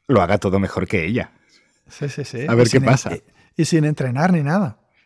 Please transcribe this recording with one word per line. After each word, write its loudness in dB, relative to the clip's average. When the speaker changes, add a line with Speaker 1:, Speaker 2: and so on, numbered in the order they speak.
Speaker 1:
lo 4
haga 2
todo 0
mejor -4
que -2
ella. -4
Speaker 2:
Sí, -12
sí, -12
sí. -10
Speaker 1:
A 0
ver 6
Speaker 2:
Y 0
Speaker 1:
qué 2
Speaker 2:
sin 2
en-, 2
Speaker 1:
pasa. 0
Speaker 2:
y, -14
y 0
sin 2
entrenar 0
ni 2
nada. -2